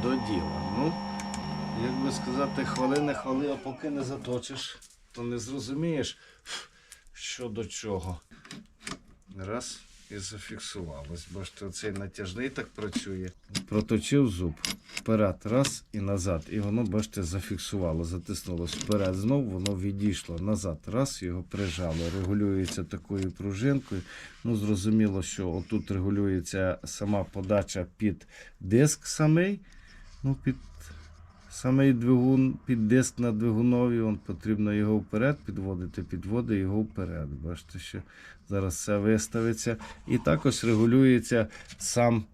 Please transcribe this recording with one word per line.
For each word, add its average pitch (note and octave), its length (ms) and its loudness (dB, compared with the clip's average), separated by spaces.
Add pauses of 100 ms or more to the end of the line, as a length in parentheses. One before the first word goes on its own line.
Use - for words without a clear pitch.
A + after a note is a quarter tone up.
до B2 60 2
діла. G2+ 680 -2
Ну, D#3 160 2 (880)
як C3 220 0
би C3+ 60 0
сказати, C3 540 -2
хвали C3 340 2
не D3 140 0
хвали, C3+ 380 -2
а C3+ 40 -2
поки C3+ 340 -8
не C#3+ 140 -4
заточиш, B2 760 -6 (320)
то A#2+ 120 -10
не A#2+ 160 -4
зрозумієш, C3+ 800 -4 (960)
що - 340 -8
до A2 180 -4
чого. F#2 540 -4 (1300)
Раз, A2+ 340 -8 (320)
і G#2 60 -10
зафіксувалось. F2 1120 -10
Бачите, F#2+ 340 -10
оцей G2+ 260 -6
натяжний G2 580 -6
так C3 180 -8
працює. F#2+ 600 -6 (400)
Проточив A2 600 2
зуб. F2 240 -2 (420)
Вперед, G#2+ 480 2
раз B2 480 0
і G#2+ 80 -6
назад. F#2+ 500 -2
І G#2 100 -2
воно, G#2+ 240 0
бачите, G#2 400 -2
зафіксувало, F2 800 -2
затиснулось F2 720 -4
вперед. G2 400 2
Знов B2 280 2
воно G2 320 -2
відійшло G2 640 -2
назад. G2 460 -2
Раз, B2 380 -2
його F2+ 200 -4
прижало. F2+ 520 -2 (240)
Регулюється F#2+ 640 0
такою F#2+ 480 -4
пружинкою. G2+ 680 -2 (420)
Ну, A#2 120 0
зрозуміло, G#2 680 2
що F#2 280 -4
отут G2 400 -2
регулюється F#2+ 920 0
сама G2+ 400 -2
подача F#2+ 640 0 (120)
під - 300 -2 (320)
диск A#2+ 480 4
самий. E3+ 520 4 (640)
Ну, C3+ 200 0
під C3 120 0 (920)
самий C3+ 440 6
двигун, B2+ 720 6
під A#2 220 2
диск B2+ 320 6
на A#2+ 120 2
двигунові, A#2+ 680 4
он G#2+ 160 0
потрібно G#2 560 0
його G#2 240 4
вперед B2 480 2
підводити, F#2+ 580 -4
підводить G#2 560 -2
його G2 220 0
вперед. F2+ 480 -4
Бачите, D#2+ 500 -8
що - 220 -12 (480)
зараз G2 240 0
все G#2 240 0
виставиться. A2 800 2 (300)
І B2+ 100 2
також D3 460 2
регулюється A#2 840 6 (300)
сам A#2 460 4 (100)